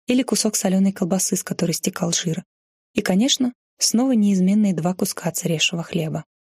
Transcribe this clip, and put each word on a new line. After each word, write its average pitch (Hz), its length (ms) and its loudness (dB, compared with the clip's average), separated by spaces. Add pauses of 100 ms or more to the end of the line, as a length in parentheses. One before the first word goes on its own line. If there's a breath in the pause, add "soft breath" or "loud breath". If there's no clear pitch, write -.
или 247 160 2
кусок 214 320 0
соленой 190 380 2
колбасы, 190 420 -2
с - 80 -4
которой 165 300 -2
стекал 175 400 -4
жир. 165 300 -4 (500)
И, 208 80 -2
конечно, 247 520 2 (240)
снова 254 360 0
неизменные 202 600 4
два 165 200 -2
куска - 360 -4
отсыревшего 165 540 -4
хлеба. 156 420 -6 (280)